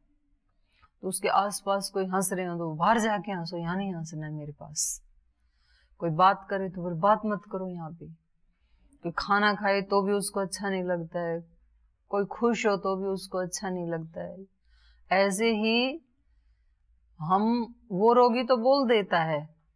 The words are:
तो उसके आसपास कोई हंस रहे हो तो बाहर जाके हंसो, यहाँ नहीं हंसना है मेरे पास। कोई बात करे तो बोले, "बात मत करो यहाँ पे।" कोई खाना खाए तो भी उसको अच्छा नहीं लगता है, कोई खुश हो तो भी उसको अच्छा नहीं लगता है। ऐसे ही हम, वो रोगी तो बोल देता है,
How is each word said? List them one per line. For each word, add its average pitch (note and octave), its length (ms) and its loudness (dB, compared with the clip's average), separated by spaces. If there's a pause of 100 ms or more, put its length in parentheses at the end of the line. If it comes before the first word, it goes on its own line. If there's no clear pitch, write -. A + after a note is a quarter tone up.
(1000)
तो F#3+ 60 -6
उसके F#3+ 200 -4
आसपास G3 640 0
कोई F#3+ 160 -2
हंस F#3+ 280 0
रहे F#3 120 -2
हो F3 120 -4
तो E3 180 -4
बाहर G3+ 240 2
जाके G#3 320 -2
हंसो, F3 260 -8
यहाँ E3+ 200 -4
नहीं G3 160 -4
हंसना D#3+ 320 -8
है D3+ 60 -8
मेरे D3+ 200 -10
पास। - 520 -8 (960)
कोई E3+ 120 -4
बात F#3 400 4
करे F#3+ 200 -2
तो F#3 120 -10
बोले, F3 140 -4
"बात G#3 300 4
मत G#3 160 -2 (100)
करो F#3+ 160 -6
यहाँ E3+ 240 -10
पे।" E3 160 -18 (960)
कोई E3+ 140 -4
खाना G#3 360 2
खाए G3+ 280 0
तो G3+ 200 2
भी G3 120 0
उसको G3+ 260 -2
अच्छा G3 300 -4
नहीं F#3+ 140 -2
लगता F3 360 -4
है, E3+ 220 -2 (680)
कोई G3+ 160 0
खुश A3+ 420 0
हो G3+ 100 2
तो G3 180 -2
भी F#3+ 100 -4
उसको F#3+ 320 -4
अच्छा F#3 320 -6
नहीं F3+ 180 -4
लगता E3 360 -8
है। F3+ 220 -12 (680)
ऐसे G3 400 2
ही A#3 540 0 (1160)
हम, G#3+ 540 2 (160)
वो G#3 220 4
रोगी B3 300 6
तो B3 140 2
बोल C4 300 4
देता G3+ 320 4
है, D#3 400 -2 (160)